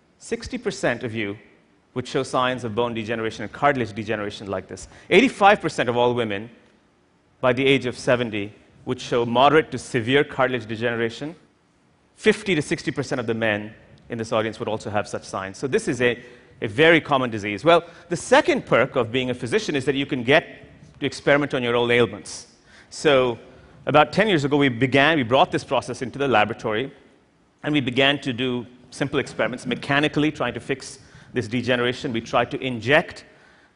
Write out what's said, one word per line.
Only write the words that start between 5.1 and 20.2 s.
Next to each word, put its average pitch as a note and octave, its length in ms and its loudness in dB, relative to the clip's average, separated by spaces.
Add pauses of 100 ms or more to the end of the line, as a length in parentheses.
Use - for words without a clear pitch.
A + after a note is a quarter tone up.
percent D3 300 -2
of A#2+ 80 2
all B2 160 4
women A2+ 360 -4 (920)
by B2+ 100 4
the B2+ 140 2
age C3+ 200 4
of A#2+ 120 -4
seventy A2 560 -2 (320)
would B2+ 160 -6
show A#2+ 240 0
moderate C#3 460 4
to C3+ 60 -6
severe B2+ 460 0
cartilage B2+ 420 -2
degeneration. A#2 720 -4 (800)
Fifty G3 400 0
to D3+ 60 0
sixty D#3+ 300 -6
percent C3+ 280 -4
of A#2 80 -6
the A#2 60 0
men A2 400 -2 (360)
in A#2 80 -8
this A2+ 140 -6
audience A2 280 -2
would A2 100 -6
also A2 200 -6
have G2+ 180 -2
such G#2+ 160 -10
signs. G2 340 -8
So - 80 -8
this E3+ 220 -2
is B2+ 140 -2
a, A#2+ 200 0 (400)
a A#2+ 60 -4
very D3+ 340 6
common B2+ 300 0
disease. G#2 320 -6
Well, E3 200 4 (260)
the F3 80 -4
second C#4+ 500 2
perk C3 280 2
of A2+ 160 0
being B2+ 200 -2
a - 20 0
physician B2 420 -4
is C3 100 -2
that C#3+ 100 0
you C#3 100 -2
can C3+ 160 -4